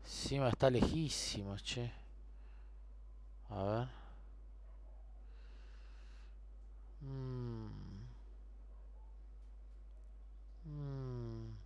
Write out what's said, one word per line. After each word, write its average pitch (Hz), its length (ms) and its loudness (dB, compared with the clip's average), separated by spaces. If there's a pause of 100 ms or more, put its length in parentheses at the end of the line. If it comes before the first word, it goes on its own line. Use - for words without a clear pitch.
Encima - 440 6
está 120 200 12
lejísimo, 120 880 6
che. 120 340 0 (1600)
A 98 120 2
ver. 110 260 6 (3250)
Mm. 127 680 0 (3000)
Mm. 127 920 0 (120)